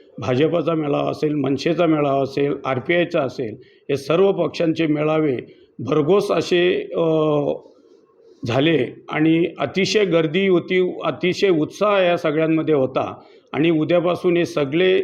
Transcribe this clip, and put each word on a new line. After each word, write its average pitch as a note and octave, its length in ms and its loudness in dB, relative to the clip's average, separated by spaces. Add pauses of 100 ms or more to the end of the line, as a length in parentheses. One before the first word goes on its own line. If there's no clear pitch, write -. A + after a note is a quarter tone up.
(200)
भाजपचा D3 540 0
मेळावा C#3+ 380 -2
असेल, D3 220 -2
मनसेचा D3+ 520 0
मेळावा D3 380 2
असेल, C#3+ 300 -2 (120)
आरपीआयचा E3 560 0
असेल, A#2+ 420 -6
हे - 320 -8
सर्व F3+ 360 2
पक्षांचे E3 560 -2
मेळावे D3+ 480 0 (440)
भरघोस D#3 520 2
असे, F3+ 640 0
अ, E3+ 80 0 (1400)
झाले C3 600 0
आणि D#3+ 360 2 (140)
अतिशय F#3+ 460 0
गर्दी E3 420 0
होती, F#3 560 0
अतिशय E3+ 460 0
उत्साह F#3+ 520 0
या F3 160 2
सगळ्यांमध्ये D#3+ 580 0
होता B2+ 460 -2 (320)
आणि D3 160 2
उद्यापासून E3+ 680 0
हे E3+ 80 0
सगळे, F3 580 0